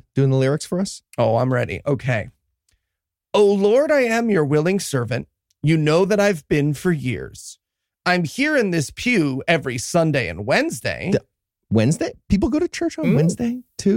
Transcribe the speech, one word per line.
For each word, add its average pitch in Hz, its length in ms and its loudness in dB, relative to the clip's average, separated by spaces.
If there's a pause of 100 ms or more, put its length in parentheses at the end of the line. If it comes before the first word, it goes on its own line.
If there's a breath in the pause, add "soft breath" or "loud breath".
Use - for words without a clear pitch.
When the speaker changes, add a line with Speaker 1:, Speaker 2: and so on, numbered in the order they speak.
(160)
Speaker 1:
doing 135 160 2
the 131 60 2
lyrics 135 280 0
for 180 160 -4
us? - 200 -8 (160)
Speaker 2:
Oh, 113 200 2
I'm 127 160 0
ready. 120 320 -4
Okay. 120 440 -4 (1040)
"Oh 208 120 4
Lord, 208 460 4
I 294 100 4
am 233 280 0
your 170 160 2
willing 151 340 2
servant. 123 480 -4 (360)
You 160 140 2
know 156 280 2
that 202 140 0
I've 202 280 0
been 151 260 0
for 180 180 -2
years. 123 680 -6 (460)
I'm 180 180 2
here 285 340 -2
in 214 140 0
this 165 180 -2
pew 151 580 -2
every 135 300 0
Sunday 147 500 0
and 85 180 -8
Wednesday." 131 680 -2
Speaker 1:
D-, - 80 2 (500)
Wednesday? 117 440 0 (160)
People 208 200 2
go 294 100 0
to 349 80 0
church - 320 -4
on 311 60 -4
Speaker 2:
Mm. 190 100 2
Speaker 1:
Wednesday 233 460 0 (160)
too? 196 200 0